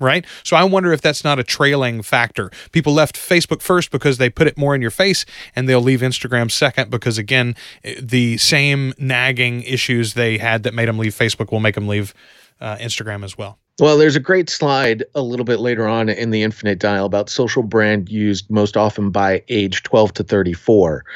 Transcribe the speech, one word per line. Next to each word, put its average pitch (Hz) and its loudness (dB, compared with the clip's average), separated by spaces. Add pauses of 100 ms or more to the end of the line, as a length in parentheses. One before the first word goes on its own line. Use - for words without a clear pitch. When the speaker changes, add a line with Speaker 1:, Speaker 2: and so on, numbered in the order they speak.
Speaker 1:
right? 143 0 (200)
So 170 2
I 170 6
wonder 190 2
if 147 -2
that's 151 0
not 147 0
a 123 -2
trailing 135 0
factor. 117 -2 (220)
People 151 2
left 156 2
Facebook - 0
first 180 0
because 135 0
they 123 0
put 160 2
it 143 0
more 143 0
in 135 0
your 113 -2
face, - 0 (280)
and 131 -2
they'll 127 4
leave 127 4
Instagram 123 -2
second 127 -2
because, 113 -4
again, 120 0 (300)
i-, 120 -12
the 120 0
same 139 0
nagging 123 -2
issues 120 -2
they 113 0
had 113 -2
that 110 -4
made 117 -2
'em 110 -2
leave 110 -4
Facebook 110 -4
will 110 0
make 107 0
'em 104 -4
leave, 104 -4 (480)
uh, 107 -10
Instagram 107 -8
as 92 -14
well. 104 -14 (200)
Speaker 2:
Well, 147 6
there's 151 6
a 151 -2
great 180 0
slide 131 0 (100)
a 147 -4
little 123 -4
bit 113 -2
later 117 -2
on 113 0
in 113 -4
the 110 0
Infinite 107 -2
Dial 101 0
about 101 -2
social 123 0
brand 107 0
used 104 -2
most 104 2
often 104 0
by 95 0
age 101 -2
twelve 107 2
to 107 -4
thirty-four. 90 2 (100)